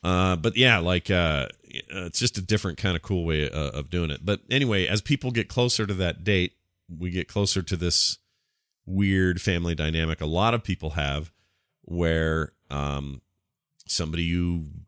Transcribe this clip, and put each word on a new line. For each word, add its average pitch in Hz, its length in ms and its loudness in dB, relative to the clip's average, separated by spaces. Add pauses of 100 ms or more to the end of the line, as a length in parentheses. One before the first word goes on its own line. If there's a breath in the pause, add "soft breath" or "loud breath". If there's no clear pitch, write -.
Uh, 90 360 2
but 85 180 0
yeah, 120 220 6
like, 90 340 0
uh, 80 380 2 (160)
it's - 520 -10
just - 200 0
a 101 40 -4
different 92 360 0
kind 92 180 0
of 82 60 -2
cool 90 240 0
way, 76 260 2
uh, 73 200 -4
of 73 180 -8
doing 85 220 -2
it. 69 120 -8
But 101 160 0 (100)
anyway, 117 380 2
as 104 140 0
people 135 280 -2
get 117 200 -2
closer 123 360 0
to 101 100 -2
that 87 280 -2
date, 92 300 2 (340)
we 87 240 -6
get 90 160 -4
closer 101 340 0
to 90 140 -4
this 85 420 0 (680)
weird 95 560 2
family 87 340 0
dynamic 80 460 -2
a 80 40 -4
lot 92 280 2
of 117 100 -2
people 80 280 -4
have 73 420 -4 (480)
where, 80 720 0 (160)
um, 69 520 -6 (640)
somebody 82 380 -2
you 85 440 0 (200)